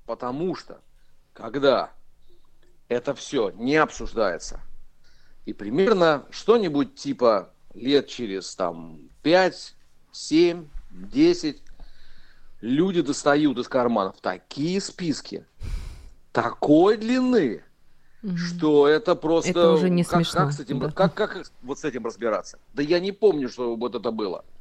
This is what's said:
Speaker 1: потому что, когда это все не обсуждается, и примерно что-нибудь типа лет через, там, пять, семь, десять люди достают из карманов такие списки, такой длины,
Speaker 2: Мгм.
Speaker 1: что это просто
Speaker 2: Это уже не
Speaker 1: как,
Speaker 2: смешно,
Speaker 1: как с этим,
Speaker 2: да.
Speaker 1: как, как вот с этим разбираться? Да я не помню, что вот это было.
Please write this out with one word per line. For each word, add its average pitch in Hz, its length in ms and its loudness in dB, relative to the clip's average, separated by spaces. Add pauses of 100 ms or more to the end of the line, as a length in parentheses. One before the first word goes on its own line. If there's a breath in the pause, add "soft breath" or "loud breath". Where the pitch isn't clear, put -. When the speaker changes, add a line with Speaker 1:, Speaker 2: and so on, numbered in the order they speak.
Speaker 1:
потому 131 500 -6
что, - 280 -18 (500)
когда 117 600 0 (960)
это 120 260 -4
все 110 360 -4
не 123 260 -2
обсуждается, 110 840 -4 (840)
и 104 80 -10
примерно 160 760 2
что-нибудь 175 640 2
типа 117 600 0 (200)
лет 131 320 2
через, 95 480 -8
там, 82 540 -6 (140)
пять, 180 540 2 (340)
семь, 170 580 0 (200)
десять 147 760 0 (1000 soft breath)
люди 170 400 2
достают 143 580 2
из 120 100 -4
карманов 117 520 0
такие 147 600 -4
списки, - 680 -8 (840 loud breath)
такой 151 640 4
длины, 233 680 0 (600)
Speaker 2:
Мгм. 185 120 -4
Speaker 1:
что 160 520 4
это 156 280 4
просто 165 440 0
Speaker 2:
Это 170 120 8
уже 180 180 4
не 175 160 2
Speaker 1:
как, - 40 -14
Speaker 2:
смешно, 165 320 2
Speaker 1:
как 143 120 0
с 147 80 -8
этим, 131 180 -6
Speaker 2:
да. 147 160 -4
Speaker 1:
как, 190 200 2
как 202 220 -4 (240)
вот 131 180 -8
с - 60 -10
этим 123 200 -6
разбираться? 107 540 -4 (140)
Да 143 100 -2
я 175 180 2
не 196 120 -4
помню, 156 360 2
что 117 280 -4
вот 113 180 -4
это 117 160 -2
было. 104 340 -6 (160)